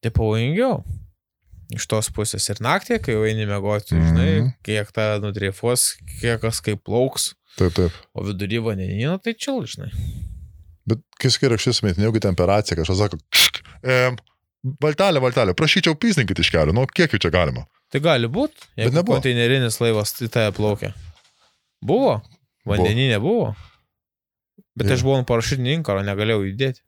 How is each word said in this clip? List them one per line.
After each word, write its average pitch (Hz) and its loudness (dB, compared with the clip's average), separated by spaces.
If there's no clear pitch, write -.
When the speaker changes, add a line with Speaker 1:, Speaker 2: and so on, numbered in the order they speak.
Speaker 1:
Tai 117 -2
pavojingiau. 131 0
Iš 110 -8
tos 107 -2
pusės 104 -6
ir 104 -4
naktį, 196 -2
kai 135 -4
jau 107 0
eini 110 -2
miegoti, 101 -2
žinai, 82 4
Speaker 2:
Mhm. 123 0
Speaker 1:
kiek 104 -4
ta 107 -2
nudreifuos, 104 -2
kiek 117 0
kas 113 -4
kaip 104 -4
plauks. 123 -2
Speaker 2:
Taip, 90 2
taip. 87 2
Speaker 1:
O - -8
vidury 101 -4
vandenyno 107 -4
tai 226 -6
chill, 262 -6
žinai. - -12
Speaker 2:
Bet 113 0
kai - 0
sakai, 135 2
rašys 117 0
sumetinė, 101 2
jeigu 113 2
ten 95 2
per 90 2
raciją 101 2
kažkas 87 0
sako, 101 0
"Kšt, - 2
em, 127 2
valtelė, 151 2
valtelė, 120 2
prašyčiau 160 2
pysninkit 147 2
iš 85 2
kelio, 78 4
nu, 127 2
kiek 170 2
jų 104 0
čia 87 0
galima?" 76 2
Speaker 1:
Tai 143 -2
gali 139 2
būt, 233 -2
Speaker 2:
Bet 110 -2
Speaker 1:
jeigu 123 2
Speaker 2:
nebuvo. 180 2
Speaker 1:
konteinerinis 123 2
laivas 110 0
į 117 -4
tave 110 2
plaukia. 101 -2
Buvo? 175 0
Speaker 2:
Buvo. 101 0
Speaker 1:
Vandenyne 110 2
buvo? 147 0
Bet 98 0
Speaker 2:
Jo. 131 4
Speaker 1:
aš 127 2
buvau 135 4
ant 127 -2
parašiutinio 123 0
inkaro, 104 -2
negalėjau 101 0
judėti. 127 -4